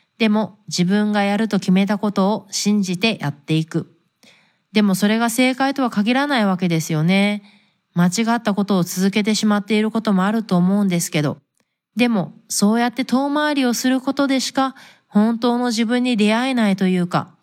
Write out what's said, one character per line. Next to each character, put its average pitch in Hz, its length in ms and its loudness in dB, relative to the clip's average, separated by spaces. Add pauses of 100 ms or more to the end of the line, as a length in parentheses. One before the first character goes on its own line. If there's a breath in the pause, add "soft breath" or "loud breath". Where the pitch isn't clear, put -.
(180 loud breath)
で 220 100 2
も、 208 300 0 (100)
自 175 180 -2
分 208 260 2
が 208 100 0
や 202 160 0
る 220 100 -2
と 202 120 -2
決 185 120 0
め 196 140 4
た 202 140 -2
こ 208 120 -2
と 196 200 0
を 208 180 -4
信 208 320 0
じ 180 160 -2
て 202 240 -2
や 143 80 -4
っ 143 40 -4
て - 220 -4
い 160 100 0
く。 - 300 -6 (760 soft breath)
で 214 100 2
も、 196 140 2
そ 208 120 0
れ 220 120 0
が 233 100 0
正 254 240 2
解 269 220 -2
と 269 80 -2
は 240 80 0
限 208 240 0
ら 277 100 0
な 285 140 0
い 208 80 2
わ 185 100 2
け 185 100 0
で 165 140 0
す 160 120 -4
よ 151 100 0
ね。 202 400 2 (500 soft breath)
間 175 140 2
違 226 300 0
っ 233 40 -12
た 220 120 -2
こ 202 100 -2
と 196 140 0
を 175 60 2
続 185 280 -2
け 214 120 0
て 214 120 0
し 208 100 -2
ま 208 120 2
っ 202 80 -4
て 220 120 0
い 214 40 2
る 214 100 -2
こ 226 80 -4
と 220 140 0
も 185 100 2
あ 202 80 0
る 220 120 -2
と 208 120 -2
思 185 260 2
う 202 40 2
ん - 20 2
で 175 120 0
す - 120 -6
け 151 120 0
ど、 135 160 -4 (580)
で 240 100 2
も、 196 280 -2 (120)
そ 208 280 0
う 233 40 0
や 240 80 2
っ 247 60 -4
て 262 100 -4
遠 277 300 -2
回 302 220 0
り 277 100 0
を 240 80 0
す 254 160 -2
る 262 100 2
こ 269 140 -4
と 277 140 0
で 262 120 0
し - 120 -4
か、 262 240 -2 (320 loud breath)
本 220 320 2
当 240 180 0
の 247 100 -2
自 233 160 -2
分 247 200 0
に 247 120 0
出 208 200 2
会 254 160 -2
え - 20 -2
な 226 160 2
い 190 60 2
と 190 120 0
い 185 120 2
う 175 80 0
か、 - 360 -4